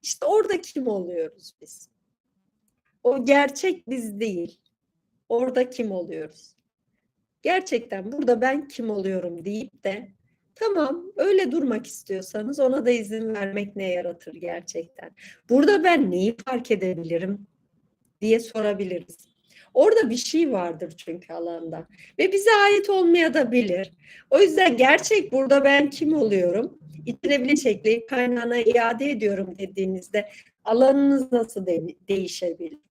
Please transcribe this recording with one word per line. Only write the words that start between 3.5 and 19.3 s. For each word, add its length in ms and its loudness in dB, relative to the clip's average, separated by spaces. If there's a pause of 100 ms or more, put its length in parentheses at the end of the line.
biz 300 -8
değil. 380 -6 (680)
Orada 420 0
kim 200 -6
oluyoruz? 640 -10 (880)
Gerçekten 680 -4
burada 280 0
ben 280 -2
kim 220 -8
oluyorum 540 -6
deyip 400 -10
de 240 -8 (460)
tamam 500 -2 (120)
öyle 360 2
durmak 340 -4
istiyorsanız 760 -10
ona 260 2
da 40 2
izin 440 -4
vermek 420 -6
ne 140 -4
yaratır 440 -8
gerçekten? 760 -12 (380)
Burada 360 4
ben 260 4
neyi 260 0 (100)
fark 240 -6
edebilirim 760 -4 (720)
diye 200 2
sorabiliriz. 760 -6 (580)